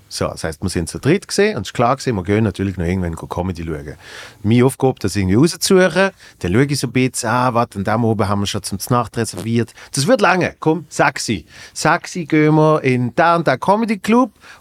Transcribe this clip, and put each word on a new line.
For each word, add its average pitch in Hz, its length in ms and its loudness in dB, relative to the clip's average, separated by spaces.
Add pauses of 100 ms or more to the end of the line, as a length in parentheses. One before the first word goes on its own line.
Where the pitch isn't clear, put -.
(100)
So, - 160 -4
das - 180 -8
heisst, 82 180 -6
wir 95 60 -2
sind 85 220 -4
zu 82 80 -8
dritt 180 300 0
gesehen 202 280 0
und 104 60 -4
es - 60 -12
ist - 40 -12
klar 127 240 2
gewesen, 123 200 -4
wir 90 80 -4
gehen 104 200 2
natürlich 98 320 -2
noch 90 80 -2
irgendwann 87 320 -2
Comedy 87 480 -6
schauen. 73 300 -8 (480)
Meine 120 240 4
Aufgabe, 131 340 0
das 98 160 -4
irgendwie 95 200 2
rauszusuchen, 185 720 2 (300)
dann - 120 -2
schaue 127 120 4
ich 143 140 -2
so 127 100 -4
ein 107 40 -10
bisschen, 127 380 -2
ah, 123 240 0
warte, 117 240 -2
und 95 80 -4
da 110 120 0
oben 110 300 0
haben 101 120 0
wir 101 60 -2
schon 98 180 -6
zum - 120 -6 (140)
Nacht 123 260 0
reserviert. 113 560 -2 (220)
Das 139 120 -2
wird 240 140 4
lange, 175 400 2
komm, 156 300 0
sag 147 300 0
sie. 95 260 -4 (260)
Sag 165 360 -2
sie, - 180 -8
gehen 156 280 4
wir 156 300 4
in 123 300 0
da 170 220 4
und 165 100 -2
da 135 100 2
Comedy 208 420 0
Club 240 340 2 (280)